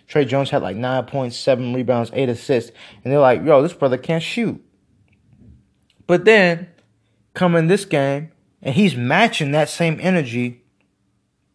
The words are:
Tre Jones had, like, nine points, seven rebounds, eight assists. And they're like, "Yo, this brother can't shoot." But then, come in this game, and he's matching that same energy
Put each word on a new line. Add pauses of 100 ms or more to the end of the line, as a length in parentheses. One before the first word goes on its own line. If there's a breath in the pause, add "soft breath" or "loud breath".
Tre
Jones
had,
like,
nine
points,
seven
rebounds,
eight
assists. (320 loud breath)
And
they're
like,
"Yo,
this
brother
can't
shoot." (1400)
But
then, (640)
come
in
this
game, (300)
and
he's
matching
that
same
energy (920)